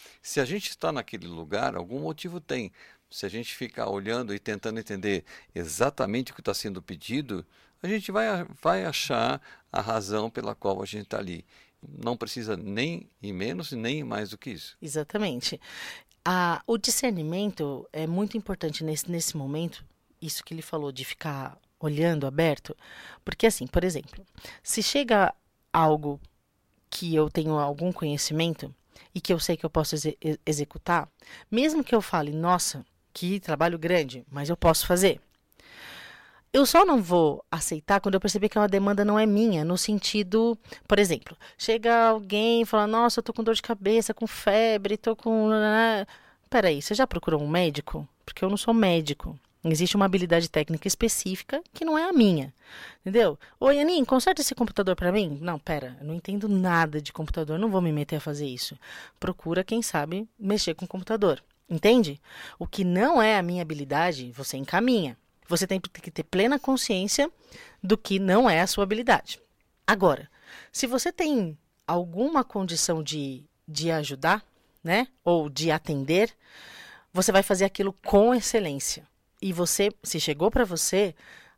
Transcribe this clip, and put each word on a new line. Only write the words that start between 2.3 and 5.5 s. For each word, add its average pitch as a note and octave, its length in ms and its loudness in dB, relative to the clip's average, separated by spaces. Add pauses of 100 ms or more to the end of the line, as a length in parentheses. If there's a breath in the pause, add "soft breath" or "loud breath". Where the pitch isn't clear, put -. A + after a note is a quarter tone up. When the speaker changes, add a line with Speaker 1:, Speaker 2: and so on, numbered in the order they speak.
Speaker 1:
tem. A#2+ 320 -8 (380 loud breath)
Se - 160 -10
a F#2+ 40 -8
gente A2+ 240 -10
ficar A2+ 360 -8
olhando G#2 440 -6
e G2+ 60 -8
tentando A2 400 -8
entender G2 460 -4 (280 loud breath)